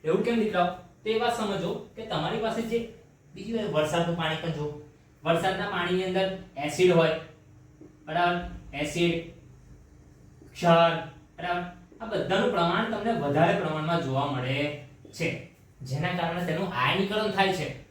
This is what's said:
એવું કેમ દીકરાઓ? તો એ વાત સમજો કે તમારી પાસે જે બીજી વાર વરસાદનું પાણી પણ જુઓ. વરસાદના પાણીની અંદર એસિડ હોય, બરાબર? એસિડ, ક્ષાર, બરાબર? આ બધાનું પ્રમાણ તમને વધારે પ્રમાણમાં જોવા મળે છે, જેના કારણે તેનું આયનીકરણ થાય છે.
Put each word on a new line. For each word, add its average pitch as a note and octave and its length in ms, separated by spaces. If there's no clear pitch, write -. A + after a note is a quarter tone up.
એવું G3+ 200
કેમ A#3 160
દીકરાઓ? F3+ 260
તો G#3+ 60
એ A3+ 80
વાત A#3+ 180
સમજો F#3 600
કે A3+ 100
તમારી F3 320
પાસે A3+ 240
જે A#3 320
બીજી G3+ 180
વાર A3 120
વરસાદનું E3 520
પાણી D#3+ 200
પણ D#3+ 140
જુઓ. D3 320
વરસાદના E3+ 460
પાણીની F3+ 340
અંદર F#3+ 340
એસિડ F3+ 360
હોય, E3 280
બરાબર? F3 360
એસિડ, E3 600
ક્ષાર, E3 560
બરાબર? F3 240
આ A3 60
બધાનું G#3 440
પ્રમાણ G3 420
તમને G#3+ 200
વધારે D3+ 480
પ્રમાણમાં D#3+ 420
જોવા C3+ 240
મળે C3+ 580
છે, - 380
જેના D3 260
કારણે F3 360
તેનું F3 280
આયનીકરણ G3 580
થાય F#3+ 220
છે. - 380